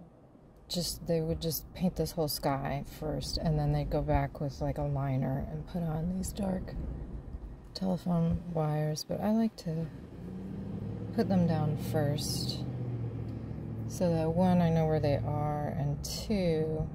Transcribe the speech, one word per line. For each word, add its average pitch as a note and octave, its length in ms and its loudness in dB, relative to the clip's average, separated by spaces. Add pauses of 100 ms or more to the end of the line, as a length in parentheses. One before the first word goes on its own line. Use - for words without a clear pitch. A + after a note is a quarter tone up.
(680)
just, - 380 -4
they E3 140 2
would D#3+ 200 -2
just - 340 -4
paint F3+ 220 0
this D#3 160 0
whole D#3 160 0
sky C#3 560 -2 (140)
first, D3 400 -2
and D#3 200 2
then D3 140 4
they'd D3 180 0
go D3+ 100 2
back C#3+ 400 2
with, C#3 200 -4
like, C#3+ 180 0
a D3 40 0
liner C#3 680 0
and D#3 160 -6
put F3 160 -4
on E3 340 0
these F#3 160 -4
dark F#3+ 420 -2 (1000)
telephone E3+ 680 2 (120)
wires, D3+ 520 2
but - 160 -4
I G3+ 100 2
like A3 260 4
to D#3+ 300 -2 (1300)
put G#3 140 2
them F3+ 180 6
down D3+ 300 4 (140)
first - 720 0 (1300)
so F3 220 2
that, D#3+ 200 4
one, F3+ 320 6
I E3 80 6
know D#3+ 160 4
where D#3 140 4
they D3 160 4
are, D3 600 0
and C#3+ 260 0
two D#3+ 920 0